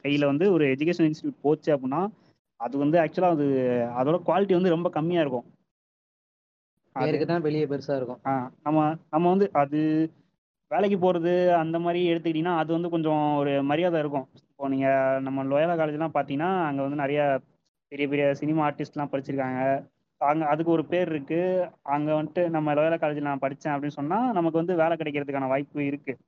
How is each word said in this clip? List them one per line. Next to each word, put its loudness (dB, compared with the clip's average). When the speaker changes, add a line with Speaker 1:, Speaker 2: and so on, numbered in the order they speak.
Speaker 1:
கையில 2
வந்து 4
ஒரு 4
எஜுகேஷன் 2
இன்ஸ்டிடியூட் -8
போச்சு 2
அப்படின்னா, -2
அது -6
வந்து 2
ஆக்சுவலா 2
அது, 2
அதோட 2
குவாலிட்டி 2
வந்து 2
ரொம்ப 0
கம்மியா 0
இருக்கும். -2
அது -4
Speaker 2:
பேருக்கு 0
தான் 0
வெளியே 0
பெருசா -4
இருக்கும். -6
Speaker 1:
ஆ, -4
நம்ம, 2
நம்ம 2
வந்து 2
அது 0
வேலைக்கு 0
போறது 2
அந்த 0
மாதிரி 0
எடுத்துக்கிட்டீங்கன்னா, -2
அது 0
வந்து -2
கொஞ்சம் 0
ஒரு 0
மரியாதை 0
இருக்கும். -4
இப்போ -8
நீங்க 2
நம்ம -4
லோயலா 2
காலேஜ்லாம் -2
பாத்தீங்கன்னா, -2
அங்க -2
வந்து -4
நிறைய 0
பெரிய -4
பெரிய 2
சினிமா 0
ஆர்டிஸ்ட்லாம் -6
படிச்சிருக்காங்க. -2
அங்க 0
அதுக்கு 2
ஒரு 2
பேர் 0
இருக்கு. -2
அங்க -2
வந்துட்டு -2
நம்ம 0
லோயலா 2
காலேஜ்ல -2
நான் -4
படிச்சேன் -6
அப்படின்னு -2
சொன்னா, -2
நமக்கு 0
வந்து 0
வேலை 2
கிடைக்கிறதுக்கான -4
வாய்ப்பு -2
இருக்கு. -6